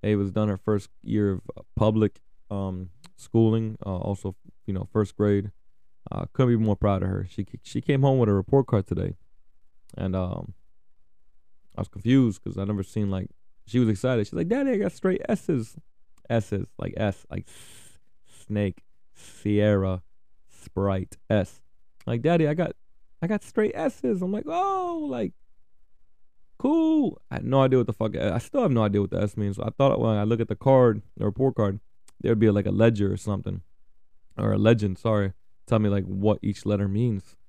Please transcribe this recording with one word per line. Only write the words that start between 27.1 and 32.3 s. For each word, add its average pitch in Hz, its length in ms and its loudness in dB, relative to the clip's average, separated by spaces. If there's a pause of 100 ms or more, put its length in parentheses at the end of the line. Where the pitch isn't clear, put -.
I - 60 -6
had - 80 -6
no 135 180 4
idea 131 160 4
what 117 80 2
the 120 60 -4
fuck, 110 240 -4
I 92 220 -2
still 262 240 -2
have 175 100 2
no 117 100 4
idea 104 180 2
what 98 100 -2
the 87 100 -2
S 104 160 -2
means. 101 220 -4
I - 120 -4
thought 135 300 2
when 113 160 2
I 104 80 0
look 113 160 0
at 113 80 -2
the 107 80 -4
card, 123 460 4 (140)
the 101 80 -6
report 123 300 0
card, 101 260 0 (400)
there'd 110 180 2